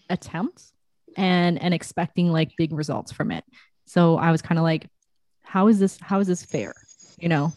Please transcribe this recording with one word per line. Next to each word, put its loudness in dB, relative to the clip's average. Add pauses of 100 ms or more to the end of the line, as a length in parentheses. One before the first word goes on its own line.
(100)
attempt -8 (540)
and, 2
and 0
expecting, -2
like, 0
big 0
results -6
from -10
it. -8 (420)
So 4
I 0
was 0
kinda 0
like, -2 (540)
"How 2
is 6
this, 0
how -2
is 0
this -2
fair?" -8 (440)
You -4
know, 0